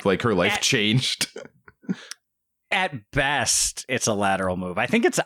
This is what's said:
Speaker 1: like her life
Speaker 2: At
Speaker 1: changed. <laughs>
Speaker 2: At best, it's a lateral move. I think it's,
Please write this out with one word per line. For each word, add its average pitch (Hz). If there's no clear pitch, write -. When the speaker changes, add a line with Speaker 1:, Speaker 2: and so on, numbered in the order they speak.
Speaker 1:
like 95
her 117
life 95
Speaker 2:
At 101
Speaker 1:
changed. 113
<laughs> -
Speaker 2:
At 185
best, 139
it's 127
a 110
lateral 95
move. 90
I 120
think 233
it's, 285